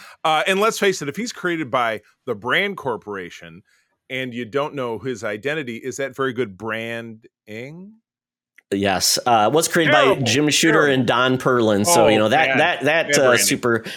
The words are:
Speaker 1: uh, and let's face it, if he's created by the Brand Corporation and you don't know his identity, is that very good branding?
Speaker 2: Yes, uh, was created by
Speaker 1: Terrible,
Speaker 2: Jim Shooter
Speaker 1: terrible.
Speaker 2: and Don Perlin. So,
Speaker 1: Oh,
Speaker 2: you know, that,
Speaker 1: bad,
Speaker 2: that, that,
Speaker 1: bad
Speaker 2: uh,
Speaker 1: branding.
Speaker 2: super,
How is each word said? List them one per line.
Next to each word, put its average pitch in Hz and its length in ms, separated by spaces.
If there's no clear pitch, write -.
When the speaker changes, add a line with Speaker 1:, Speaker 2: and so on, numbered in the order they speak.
Speaker 1:
uh, 156 220
and 190 120
let's 214 200
face 190 240
it, 143 80
if - 60
he's 226 180
created 160 360
by 117 300
the 120 100
Brand 151 440
Corporation 95 840
and 127 240
you 120 140
don't 139 280
know 120 240
his 120 240
identity, 120 540
is 127 220
that 135 180
very 131 160
good 110 240
branding? 117 1400
Speaker 2:
Yes, 98 540
uh, 110 260
was 160 140
created 165 240
by 202 140
Speaker 1:
Terrible, 131 180
Speaker 2:
Jim 131 260
Shooter 151 260
Speaker 1:
terrible. 147 200
Speaker 2:
and 127 120
Don 127 320
Perlin. 110 460
So, 110 200
Speaker 1:
Oh, 110 40
Speaker 2:
you 107 100
know, 107 100
that, 135 280
Speaker 1:
bad, - 40
Speaker 2:
that, 156 240
that, 151 240
Speaker 1:
bad 143 100
Speaker 2:
uh, 135 80
Speaker 1:
branding. 120 180
Speaker 2:
super, 117 400